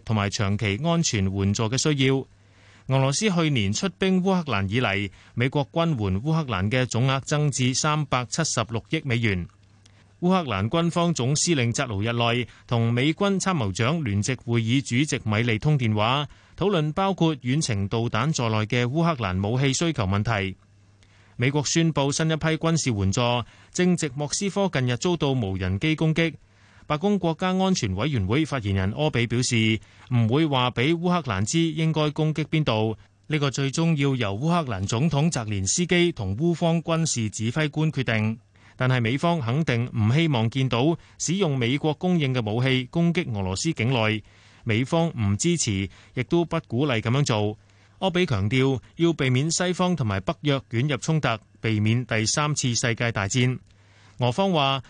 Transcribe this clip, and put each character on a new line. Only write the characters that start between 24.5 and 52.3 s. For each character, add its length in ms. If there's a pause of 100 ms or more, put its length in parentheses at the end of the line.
近 160
日 80
遭 180
到 160
無 240
人 240
機 160
攻 180
擊。 200 (520)
白 120
宮 200
國 180
家 120
安 260
全 220
委 140
員 180
會 180
發 140
言 160
人 160
柯 180
比 160
表 160
示， 380 (340)
唔 140
會 180
話 260
畀 280
烏 220
克 100
蘭 140
知 120 (140)
應 220
該 160
攻 240
擊 100
邊 220
度， 320 (300)
呢 120
個 100
最 220
終 240
要 200
由 220
烏 280
克 40
蘭 160
總 240
統 220
澤 140
連 200
斯 200
基 260
同 240
烏 180
方 300
軍 220
事 240
指 200
揮 200
官 200
決 140
定。 340 (380)
但 140
係 100
美 180
方 220
肯 240
定 340
唔 160
希 140
望 220
見 180
到 300 (200)
使 180
用 220
美 200
國 160
供 260
應 140
嘅 180
武 100
器 300
攻 220
擊 200
俄 80
羅 140
斯 160
境 220
內， 280 (440)
美 180
方 240 (100)
唔 200
支 180
持， 340 (260)
亦 80
都 200
不 240
鼓 180
勵 140
噉 100
樣 140
做。 340 (420)
柯 120
比 140
強 240
調， 300 (160)
要 160
避 180
免 220
西 220
方 200
同 140
埋 140
北 120 (100)
約 180 (100)
捲 160
入 80
衝 240
突， 80 (320)
避 220
免 240
第 200
三 300